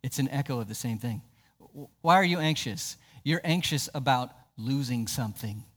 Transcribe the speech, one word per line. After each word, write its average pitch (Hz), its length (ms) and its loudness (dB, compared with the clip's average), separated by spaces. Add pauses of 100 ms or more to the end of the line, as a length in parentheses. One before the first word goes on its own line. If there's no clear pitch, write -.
It's 139 180 -4
an 135 100 2
echo 135 300 -2
of 107 80 -6
the 110 80 -10
same 117 220 -4
thing. 113 240 -4 (400)
W-, - 260 -16 (140)
why 165 140 8
are 190 100 8
you 175 140 2
anxious? 143 580 -2 (260)
You're 160 200 0
anxious 160 500 0
about 127 380 2 (260)
losing 123 500 -2
something. 110 560 -4 (140)